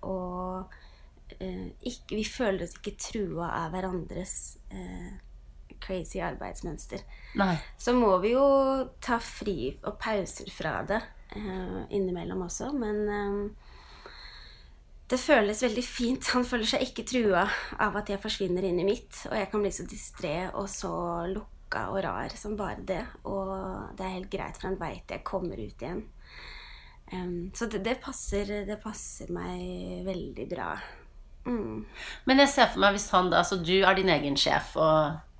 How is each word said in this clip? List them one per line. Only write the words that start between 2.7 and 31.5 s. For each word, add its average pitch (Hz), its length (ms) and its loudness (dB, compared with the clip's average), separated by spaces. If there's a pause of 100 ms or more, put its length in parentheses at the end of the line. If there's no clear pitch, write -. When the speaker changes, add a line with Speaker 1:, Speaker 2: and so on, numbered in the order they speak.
Speaker 1:
ikke - 240 -10
trua 170 520 -4 (140)
av 160 80 -6
hverandres, 185 840 -4 (140)
eh, 180 420 -10 (680)
crazy 185 400 -6
arbeidsmønster. - 800 -6 (340)
Speaker 2:
Nei. 190 220 4 (220)
Speaker 1:
Så - 160 2
må 208 260 8
vi 202 120 4
jo 269 560 6 (120)
ta 233 180 2
fri 156 680 -4
og 214 140 -4
pauser 202 520 -4
fra 131 320 -4
det, 202 200 0 (320)
eh, 185 560 -6
innimellom 180 520 -2
også, 220 320 -6
men, 208 340 0
ehm, 202 420 -2 (1600)
det 247 100 2
føles 214 440 6
veldig 240 220 2
fint. 247 440 0
Han 247 160 4
føler 240 220 0
seg - 160 2
ikke 247 220 -4
trua 202 440 4 (300)
av 202 180 2
at 208 120 -4
jeg 196 120 -2
forsvinner 185 440 0
inn 180 160 2
i 175 40 0
mitt, - 420 -2
og - 100 -6
jeg 196 140 -2
kan 214 100 0
bli 196 100 0
så 170 160 -4
distré - 680 -4
og 196 140 -4
så 180 240 -2 (420)
lukka - 560 -6
og 196 140 -2
rar 107 260 -4
som 208 260 -8
bare 190 280 -6
det, 185 200 -4 (200)
og 190 720 -6
det 190 100 -6
er 185 80 -6
helt 185 160 -8
greit, - 260 -6
for 170 120 -6
han 190 100 -2
vet 127 300 -8
jeg - 160 -10
kommer 151 340 -4
ut 107 240 -10
igjen. 180 220 -6 (1080)
Ehm, 180 420 -6
så 233 140 -4
det, 202 140 -4
det 247 180 -2
passer, 208 440 -2 (200)
det 208 180 -6
passer - 480 -4
meg 180 760 -6
veldig 175 420 -6
bra. 90 300 -6 (680)
Mm. 220 400 -4 (420)